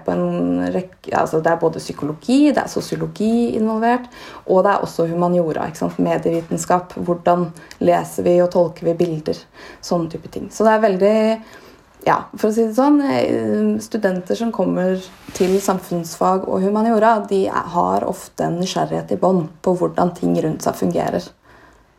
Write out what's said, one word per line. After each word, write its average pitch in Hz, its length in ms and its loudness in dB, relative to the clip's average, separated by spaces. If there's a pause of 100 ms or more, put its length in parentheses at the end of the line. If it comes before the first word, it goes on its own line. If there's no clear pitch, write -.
på 180 80 -2
en 175 580 -2
rekke, 185 480 -6
altså 160 240 0
det 165 80 2
er 165 80 2
både 165 240 -2
psykologi, 254 720 2
det 220 100 0
er - 80 -6
sosiologi 208 840 -2
involvert, 226 500 0 (400)
og 185 160 6
det 202 80 4
er - 160 0
også 165 240 -2
humaniora, 175 560 0
ikke 160 160 -8
sant? 175 160 -4
Medievitenskap, 170 960 0
hvordan 175 540 0 (320)
leser 170 420 2
vi 175 180 4
og 175 120 2
tolker 165 340 0
vi 170 80 2
bilder, 160 460 -2 (420)
sånne 165 300 -2
type - 180 -12
ting. - 160 -10
Så - 160 -4
det 220 140 6
er 220 80 2
veldig, 202 320 4 (920)
ja, 160 140 2 (160)
for 214 160 0
å - 20 -4
si 226 140 2
det 214 80 -8
sånn, 285 260 4
eh, 220 800 0
studenter 202 560 -2
som 233 140 -4
kommer 185 500 0 (320)
til 190 240 2
samfunnsfag 180 880 -2
og 190 160 -2
humaniora, 214 540 2 (100)
de 196 220 0
er, - 260 -4
har 180 320 0
ofte - 400 -6
en 165 140 -2
nysgjerrighet 165 500 -4
i 196 80 -2
bånd 180 300 2 (120)
på 185 140 0
hvordan 175 400 0
ting - 240 0
rundt - 240 -2
seg 170 160 -2
fungerer. - 480 -2 (720)